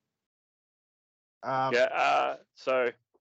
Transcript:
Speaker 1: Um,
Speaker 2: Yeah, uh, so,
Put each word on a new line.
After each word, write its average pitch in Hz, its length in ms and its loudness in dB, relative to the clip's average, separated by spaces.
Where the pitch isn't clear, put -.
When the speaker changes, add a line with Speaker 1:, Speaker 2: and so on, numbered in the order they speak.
Speaker 1:
Um, 131 300 -2
Speaker 2:
Yeah, 123 200 4
uh, 139 440 0
so, 127 360 -2